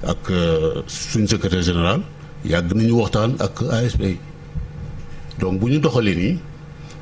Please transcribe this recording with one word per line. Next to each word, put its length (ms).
ak, 260
euh, 560
suñ 400
secrétaire 360
général 400
yàgg 300
nañu 260
waxtaan 400
ak 300
A 140
S 120
P 80
yi. 140
Donc 200
bu 120
ñu 100
doxalee 360
nii, 220